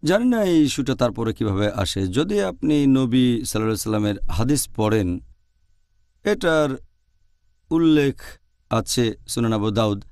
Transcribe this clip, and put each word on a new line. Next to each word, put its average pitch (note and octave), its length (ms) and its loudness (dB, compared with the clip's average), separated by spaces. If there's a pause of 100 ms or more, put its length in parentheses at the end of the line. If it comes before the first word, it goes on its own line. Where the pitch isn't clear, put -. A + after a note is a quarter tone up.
জানি F#3+ 200 2
না A#3+ 180 2
এই E3+ 220 4
ইস্যুটা C3 300 -2
তারপরে A2+ 400 -2
কিভাবে G#2 380 -2
আসে। G2 360 -2
যদি F3 340 0
আপনি D3 440 0
নবী B2+ 580 2
সাল্লাল্লাহু A2 200 -4
আলাইহি A2 120 -2
সাল্লামের G#2 540 -2
হাদিস C3 460 -2
পড়েন, G#2+ 440 0 (1040)
এটার D#3+ 460 2 (1000)
উল্লেখ D#3 440 4 (560)
আছে A#2 460 0 (120)
সুনান A#2 240 -2
আবু G#2+ 180 0
দাউদ G#2 420 0